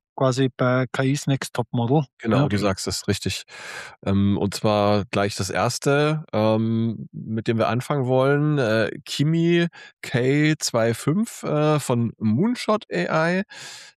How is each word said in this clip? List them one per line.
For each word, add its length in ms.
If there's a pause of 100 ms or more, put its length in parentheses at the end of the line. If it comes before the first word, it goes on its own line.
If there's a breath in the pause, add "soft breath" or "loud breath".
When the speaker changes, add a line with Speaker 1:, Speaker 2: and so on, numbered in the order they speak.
(160)
Speaker 1:
quasi 420
bei 340
K 120
Is 240
Next 260
Top 180
Model, 360 (100)
Speaker 2:
Genau, 220
Speaker 1:
ja. 80
Speaker 2:
du 100
sagst 300
es 200
richtig. 360 (600 loud breath)
Ähm, 360
und 160
zwar 560
gleich 240
das 160
erste, 720 (100)
ähm, 760
mit 360
dem 120
wir 80
anfangen 400
wollen, 500
äh, 320 (160)
Kimi 600 (340 loud breath)
K 560
zwei 380
fünf, 480
äh, 360
von 380
Moonshot 720
A 380
I. 140 (540 loud breath)